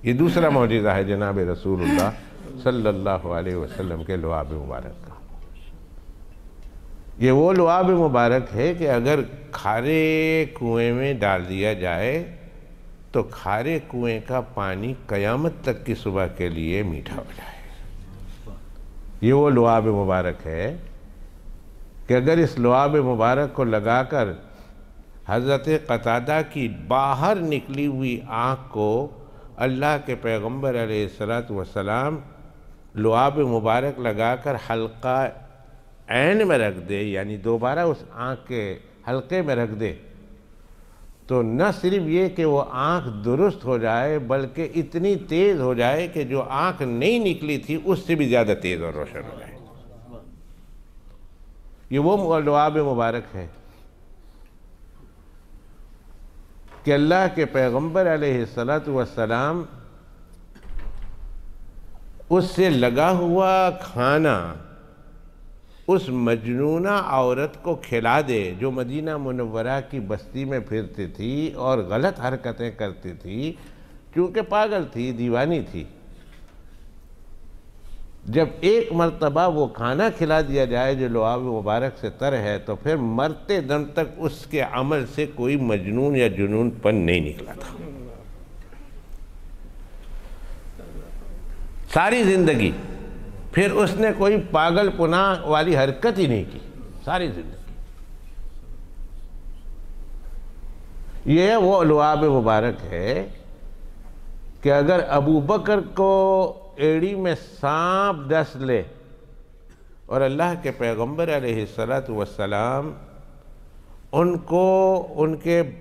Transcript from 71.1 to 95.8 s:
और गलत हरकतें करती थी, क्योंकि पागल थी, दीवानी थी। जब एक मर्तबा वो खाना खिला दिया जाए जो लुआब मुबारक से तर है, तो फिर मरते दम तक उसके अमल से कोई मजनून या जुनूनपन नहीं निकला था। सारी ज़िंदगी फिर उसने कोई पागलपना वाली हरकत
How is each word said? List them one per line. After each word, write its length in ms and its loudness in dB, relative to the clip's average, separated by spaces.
और 340 0
गलत 320 0
हरकतें 560 -4
करती 400 -8
थी, 440 -8
क्योंकि 300 2
पागल 420 0
थी, 280 -4
दीवानी 500 0
थी। 240 -10
जब 360 2
एक 300 4
मर्तबा 560 2
वो 200 2
खाना 400 0
खिला 320 2
दिया 240 2
जाए 300 2
जो 140 0
लुआब 320 2
मुबारक 560 -2
से 140 -6
तर 240 0
है, 240 -2
तो 160 -4
फिर 220 0
मरते 640 0
दम 220 0
तक 260 -2
उसके 400 -4
अमल 460 0
से 200 -2
कोई 320 0
मजनून 560 0
या 140 6
जुनूनपन 680 2
नहीं 240 4
निकला 340 -8
था। 220 -12
सारी 300 4
ज़िंदगी 500 4
फिर 200 4
उसने 400 2
कोई 240 4
पागलपना 960 4
वाली 280 4
हरकत 440 2